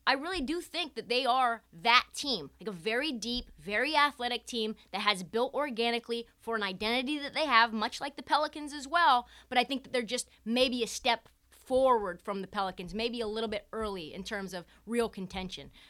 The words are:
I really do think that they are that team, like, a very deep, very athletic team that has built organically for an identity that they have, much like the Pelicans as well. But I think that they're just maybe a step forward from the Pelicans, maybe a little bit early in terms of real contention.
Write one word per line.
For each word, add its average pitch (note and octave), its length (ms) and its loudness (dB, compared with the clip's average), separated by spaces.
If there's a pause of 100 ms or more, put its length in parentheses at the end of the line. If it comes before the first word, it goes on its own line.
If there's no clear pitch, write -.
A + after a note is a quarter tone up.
I B3 60 6
really E4 260 -2
do D4+ 220 -2
think D#4+ 340 -6
that F#3+ 140 -6
they B3+ 160 2
are A#3+ 380 2 (180)
that A#3 320 6
team, G#3 440 -4
like, F#3 120 -10
a - 20 -6
very A3 400 -2
deep, A#3+ 480 -4
very A3 380 0
athletic B3 480 0
team A3 300 -4 (180)
that F#3+ 80 -4
has G#3 220 2
built A3+ 300 -2
organically A#3 720 -2 (140)
for A3+ 160 -4
an G#3+ 80 -2
identity A#3+ 560 -2
that C#4+ 140 -8
they D#4 120 0
have, A#3 280 6
much A3 260 -4
like C#4 160 -8
the - 80 -12
Pelicans D4+ 500 0
as C#4+ 140 -10
well. C#4+ 400 4 (220)
But B3 80 -2
I B3 80 6
think C4 180 -4
that - 80 -20
they're B3 120 0
just A#3+ 260 -6 (160)
maybe B3 380 2
a G#3 40 -2
step - 400 -2 (220)
forward A#3+ 720 2
from G3 200 -6
the F#3+ 60 -8
Pelicans, F#3 460 -6
maybe A#3 280 -4
a A3 60 -4
little A3 200 -4
bit G#3+ 240 -6
early G3 420 -6
in F#3+ 100 -10
terms G3 300 -8
of F3 120 -10 (200)
real A#3 220 0
contention. F#3 640 -10 (180)